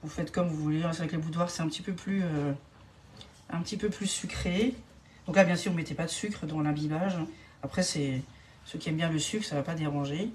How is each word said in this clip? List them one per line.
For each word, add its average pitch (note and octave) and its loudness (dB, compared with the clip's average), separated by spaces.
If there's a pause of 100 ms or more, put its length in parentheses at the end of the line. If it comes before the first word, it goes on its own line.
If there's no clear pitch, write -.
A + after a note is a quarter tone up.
Vous D#3 -8
faites E3 -4
comme F3 2
vous D#3+ 0
voulez. D3+ 2 (100)
C'est D#3+ -4
vrai D#3+ -2
que E3 -2
les D#3 0
boudoirs, E3+ 0
c'est - -4
un E3 2
petit - -6
peu G3 -4
plus, F#3+ 0
euh, D3 2 (960)
un E3+ 0
petit G3+ -4
peu G#3 0
plus G3 -4
sucré. G3 0 (520)
Donc E3+ 4
là, F#3+ 12
bien F3 4
sûr, F3+ 0
vous F3 2
mettez D#3 -2
pas D#3+ -2
de E3 -4
sucre - -4
dans D#3 -2
l'imbibage. D#3 2 (460)
Après, F#3 0
c'est C#3 0 (420)
ceux - -10
qui E3 -4
aiment D#3+ 2
bien E3 2
le D#3+ 2
sucre, G#3+ 0
ça D3+ -2
va C#3 2
pas E3 -2
déranger. D3+ 0